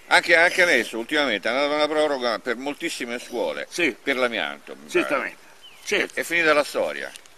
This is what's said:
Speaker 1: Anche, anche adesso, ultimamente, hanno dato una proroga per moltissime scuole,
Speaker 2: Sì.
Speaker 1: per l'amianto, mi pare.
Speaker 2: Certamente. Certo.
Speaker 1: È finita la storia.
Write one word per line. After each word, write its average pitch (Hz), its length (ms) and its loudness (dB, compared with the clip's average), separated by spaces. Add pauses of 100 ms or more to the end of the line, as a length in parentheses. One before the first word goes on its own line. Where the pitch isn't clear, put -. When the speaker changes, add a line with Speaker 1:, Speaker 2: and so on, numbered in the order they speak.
Speaker 1:
Anche, 170 280 6
anche 175 260 4
adesso, 127 340 2
ultimamente, 117 520 -2
hanno 127 140 0
dato 147 120 0
una 151 140 2
proroga 143 500 0
per 117 180 -4
moltissime 131 640 -8
scuole, 82 500 -4
Speaker 2:
Sì. 160 320 -2
Speaker 1:
per 135 160 -2
l'amianto, 90 580 -4
mi 131 80 -16
pare. 151 80 -20
Speaker 2:
Certamente. 135 480 -2 (460)
Certo. 170 360 -2
Speaker 1:
È - 40 -4
finita 165 280 2
la 147 120 4
storia. 71 460 -4 (280)